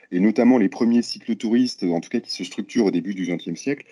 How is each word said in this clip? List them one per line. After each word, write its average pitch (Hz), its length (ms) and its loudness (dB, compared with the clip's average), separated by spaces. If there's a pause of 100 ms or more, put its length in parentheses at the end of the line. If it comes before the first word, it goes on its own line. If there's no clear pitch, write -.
(120)
et 90 80 0
notamment 117 380 6
les 98 100 4
premiers 117 340 2
cyclotouristes, 117 840 -2
en 87 160 0
tout - 100 -16
cas 120 100 -2
qui - 120 -12
se 95 120 -8
structurent 104 420 -2
au 92 40 4
début 87 240 -2
du 92 100 -6
vingtième 85 320 -6
siècle. - 360 -6